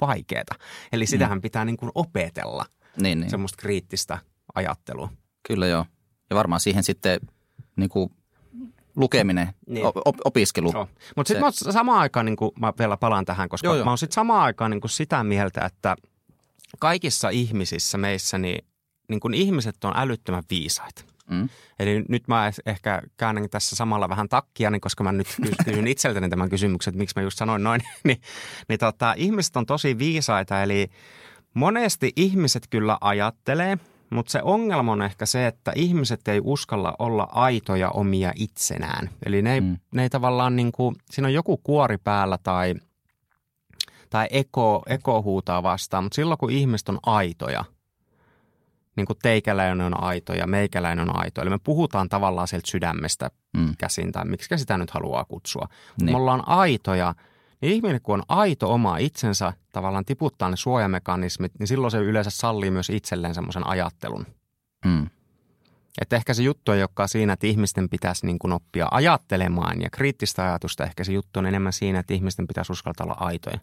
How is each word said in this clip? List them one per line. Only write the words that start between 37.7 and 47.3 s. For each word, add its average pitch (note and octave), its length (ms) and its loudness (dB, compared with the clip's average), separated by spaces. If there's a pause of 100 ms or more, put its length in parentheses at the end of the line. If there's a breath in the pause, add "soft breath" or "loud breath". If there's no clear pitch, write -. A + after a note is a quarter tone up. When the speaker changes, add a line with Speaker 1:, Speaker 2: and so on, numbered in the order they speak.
Speaker 1:
omia F#2+ 460 0
itsenään. - 720 -4 (160)
Eli G2+ 160 2
ne A#2 120 2
ei, B2+ 80 2
Speaker 2:
Mm. F2+ 160 0 (140)
Speaker 1:
ne B2+ 120 2
ei B2 60 2
tavallaan B2 460 2
niinku, A#2+ 380 0 (180)
siinä C3+ 160 0
on C3+ 60 2
joku E3 240 0
kuori C3+ 400 2
päällä G2 460 0
tai, F#2 320 0 (1300 loud breath)
tai A2 220 2
eko, A#2+ 560 2
eko A#2+ 340 0
huutaa F#2 420 0
vastaan, F#2 400 0
mut G2+ 100 -6
silloin D3+ 240 0
kun A#2+ 140 -2
ihmiset B2+ 380 2
on G2 140 -2
aitoja, E2+ 600 0 (1300)